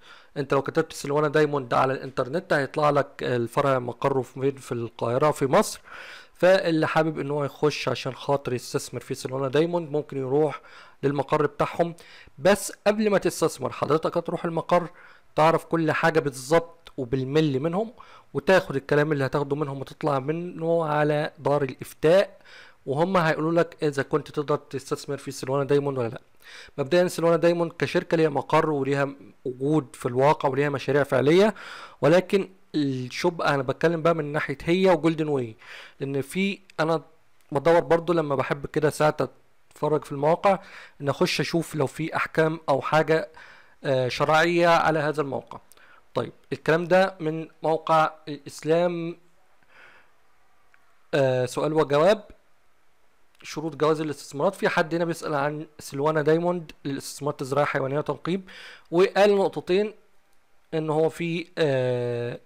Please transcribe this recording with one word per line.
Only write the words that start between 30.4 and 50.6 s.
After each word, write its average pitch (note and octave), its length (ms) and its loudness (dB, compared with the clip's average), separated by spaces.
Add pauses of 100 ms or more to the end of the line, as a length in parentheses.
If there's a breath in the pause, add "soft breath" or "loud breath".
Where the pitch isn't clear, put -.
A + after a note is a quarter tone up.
وليها C#3 200 0
مشاريع C#3 340 0
فعلية، D#3+ 520 4 (460 loud breath)
ولكن F3+ 480 4 (260)
الشوب C#3 640 -2
أنا C#3+ 220 0
بتكلم D#3+ 380 0
بقى E3 140 2
من D#3 100 -4
ناحية C#3+ 380 -6
هي F#3 260 4
وجولدن D#3+ 380 2
واي، B2+ 280 -2 (440 loud breath)
لأن C#3 220 -4
في G3 380 -2 (200)
أنا D#3+ 220 0 (500)
بدور E3 280 4
برضو E3 340 2
لما D3+ 220 0
بحب C#3 300 -4
كده D3+ 240 0
ساعات D3+ 320 0 (500)
أتفرج D3+ 340 -2
في - 60 -12
المواقع E3 480 2 (420 loud breath)
إن C#3 80 -4
أخش - 300 0
أشوف D#3+ 360 -4
لو C#3 120 0
في - 280 -6
أحكام D#3+ 440 -2 (100)
أو C3+ 120 2
حاجة، D#3 480 0 (540 loud breath)
آه، C3 240 0
شرعية E3 600 2
على D#3+ 320 4
هذا D3 220 -2
الموقع. C3 380 -8 (540 soft breath)
طيب، A#2 200 -4 (200)
الكلام D#3+ 320 0
ده F#3 340 2
من D#3+ 280 -6 (160)
موقع D#3 480 2 (160)
الإسلام. E3 880 -4 (2000 soft breath)